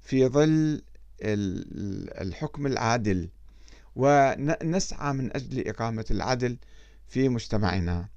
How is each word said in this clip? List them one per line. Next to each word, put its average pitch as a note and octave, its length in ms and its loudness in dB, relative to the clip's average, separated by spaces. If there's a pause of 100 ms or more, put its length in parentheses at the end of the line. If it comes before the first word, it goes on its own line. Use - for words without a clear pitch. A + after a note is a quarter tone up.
في C3 260 4
ظل D3+ 540 4 (400)
ال-، F#2+ 1000 -4
الحكم C#3+ 440 -6
العادل، A2 640 0 (680)
ونسعى C#3+ 1160 2
من C3 220 -4
أجل C3 320 -4
إقامة A2+ 440 -4
العدل A#2+ 460 0 (500)
في C3 220 2
مجتمعنا. F#2+ 880 0